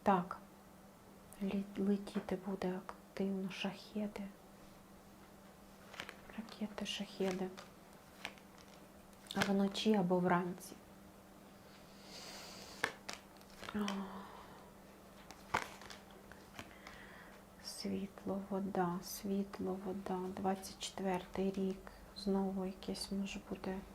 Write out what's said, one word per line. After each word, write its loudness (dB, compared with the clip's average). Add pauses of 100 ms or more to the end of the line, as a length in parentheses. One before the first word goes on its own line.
Так. 6 (1040)
Лі-, 4 (140)
летіти 4
буде 2
активно 0
шахеди. -2 (2250)
Ракети, -4
шахеди. 2 (1900)
А 6
вночі 8
або 8
вранці. 4 (3000)
О. 4 (3750)
Світло, 0
вода, 4
світло, 2
вода. 0 (180)
Двадцять 2
четвертий 2
рік. 2 (260)
Знову 4
якесь -2
може 0 (100)
бути 0 (200)